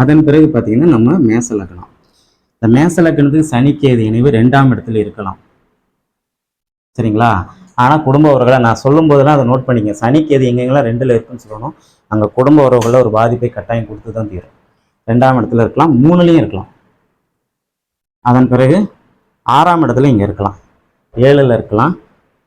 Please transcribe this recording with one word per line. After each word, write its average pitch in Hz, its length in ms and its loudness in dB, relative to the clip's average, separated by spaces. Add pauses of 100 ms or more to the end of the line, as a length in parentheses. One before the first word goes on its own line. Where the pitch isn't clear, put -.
அதன் 151 260 2
பிறகு 151 260 4
பார்த்தீங்கன்னா 120 420 0
நம்ம 120 220 0 (120)
மேச 117 180 -2 (120)
லக்னம். 90 300 -16 (680)
இந்த 113 200 -4
மேச 165 300 2
லக்னத்துக்கு 151 480 0
சனி 131 180 2 (100)
கேது 123 280 0
இணைவு 120 280 0
ரெண்டாம் 131 360 2
இடத்துல 110 320 -6
இருக்கலாம். 98 340 -12 (1600)
சரிங்களா? 113 320 0 (540)
ஆனா 139 120 2 (100)
குடும்ப 143 300 2
உறவுகளை 127 300 2
நான் 113 180 -2
சொல்லும் 156 260 2
போதெல்லாம் 143 280 2
அதை 131 120 0
நோட் 127 180 -2
பண்ணிக்க. 107 340 -2
சனி 131 260 0
கேது 135 220 0
எங்கெங்கெல்லாம் 123 400 -2
ரெண்டுல 120 260 -2
இருக்குன்னு 113 300 -8
சொல்லணும், 107 280 -14 (380)
அங்க 107 140 0 (120)
குடும்ப 143 300 4
உறவுகள்ல 123 360 2
ஒரு 110 140 -2
பாதிப்பை 120 380 -2
கட்டாயம் 113 340 -8
கொடுத்து 107 280 -16
தான் 107 140 -8
தீரும். 90 220 -16 (540)
ரெண்டாம் 123 320 2
இடத்துல 117 260 -2
இருக்கலாம், 143 280 0 (100)
மூணுலயும் 170 380 2
இருக்கலாம். 101 280 -8 (1600)
அதன் 123 280 2
பிறகு 131 240 2 (680)
ஆறாம் 165 400 2
இடத்துல 131 280 0
இங்க 101 140 0
இருக்கலாம், 101 280 -8 (580)
ஏழுல 131 440 2
இருக்கலாம், 120 360 -2 (540)